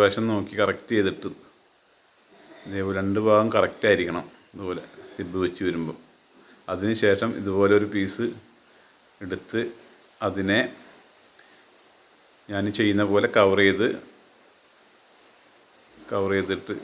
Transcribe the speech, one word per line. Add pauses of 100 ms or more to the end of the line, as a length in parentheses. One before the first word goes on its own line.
വശം
നോക്കി
കറക്റ്റ്
ചെയ്തിട്ട് (1400)
ഇതേപോലെ
രണ്ട്
ഭാഗം
കറക്റ്റ്
ആയിരിക്കണം. (280)
ഇതുപോലെ (300)
സിബ്
വെച്ച്
വരുമ്പോൾ (760)
അതിന് (100)
ശേഷം (100)
ഇതുപോലെ
ഒരു
പീസ് (1000)
എടുത്ത് (680)
അതിനെ (1900)
ഞാൻ (120)
ചെയ്യുന്ന
പോലെ (100)
കവർ
ചെയ്ത്, (2250)
കവർ
ചെയ്തിട്ട് (100)